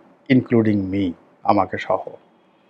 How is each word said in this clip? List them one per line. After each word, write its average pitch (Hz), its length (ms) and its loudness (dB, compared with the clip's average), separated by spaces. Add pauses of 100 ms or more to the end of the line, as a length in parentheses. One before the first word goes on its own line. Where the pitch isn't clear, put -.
(300)
including 107 640 2
me, 95 180 -2 (300)
আমাকে 104 360 0
সহ। - 260 -4 (640)